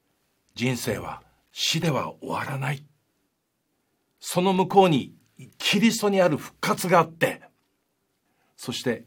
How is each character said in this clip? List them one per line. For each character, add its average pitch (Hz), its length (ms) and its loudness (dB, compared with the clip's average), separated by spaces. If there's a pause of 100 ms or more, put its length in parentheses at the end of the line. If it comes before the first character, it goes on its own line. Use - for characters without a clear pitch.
(560)
人 123 220 -2
生 107 200 -4
は 85 260 -12 (280)
死 - 280 -4
で 165 120 -2
は 107 300 -4
終 127 80 -10
わ 120 160 -4
ら 135 120 -8
な 139 160 -4
い。 - 120 -12 (1300)
そ - 220 -4
の 190 120 2
向 185 140 2
こ 190 180 6
う 180 40 6
に 131 240 0 (440)
キ - 220 0
リ 226 120 4
ス - 80 -2
ト 208 100 0
に 196 120 4
あ 180 80 6
る 143 80 0
復 - 220 -14
活 - 280 -2
が 175 120 6
あ 160 60 6
っ 165 60 -12
て、 - 300 -4 (1120)
そ - 160 -10
し - 100 -8
て 120 260 -4